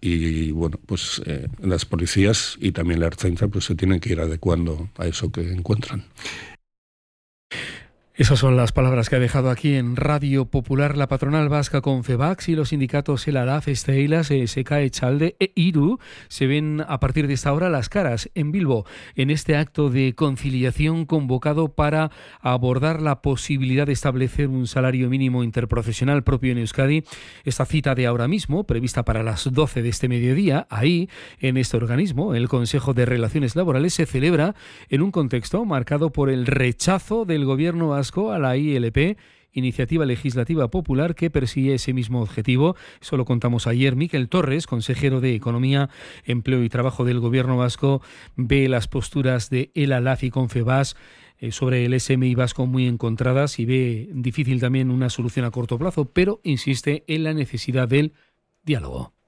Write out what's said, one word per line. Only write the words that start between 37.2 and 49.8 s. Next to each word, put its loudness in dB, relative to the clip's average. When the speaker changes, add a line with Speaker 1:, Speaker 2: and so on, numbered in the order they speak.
Speaker 2:
del 0
gobierno 0
vasco -2
a -2
la 2
I 0
L 0
P, 2
iniciativa 0
legislativa 0
popular 0
que 0
persigue 0
ese -2
mismo -2
objetivo. 2
Eso -4
lo 2
contamos 0
ayer. 2
Miquel -2
Torres, 0
consejero 0
de 2
Economía, 0
Empleo 0
y 0
Trabajo 0
del 0
Gobierno 2
Vasco, 0
ve 2
las 0
posturas -2
de -2
elalaf 0